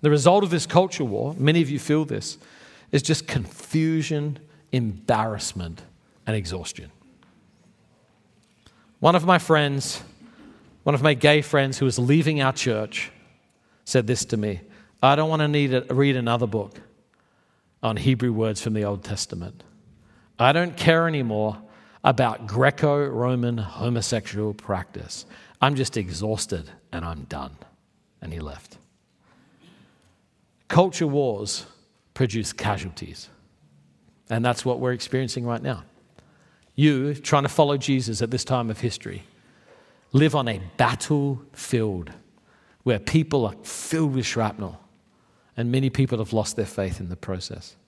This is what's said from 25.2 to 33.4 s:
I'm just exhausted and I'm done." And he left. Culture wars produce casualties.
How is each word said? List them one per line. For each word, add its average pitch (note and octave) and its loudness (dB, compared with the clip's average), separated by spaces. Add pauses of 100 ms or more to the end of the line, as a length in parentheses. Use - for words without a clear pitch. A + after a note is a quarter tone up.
I'm C#3 2
just C3 -2
exhausted F#2+ -4 (220)
and E2+ -8
I'm D#2+ -8
done." C#2 -12 (640)
And - -12
he E2 -8
left. - -14 (1900)
Culture F3 2
wars B2+ -2 (480)
produce A2 -2
casualties. - -6 (1000)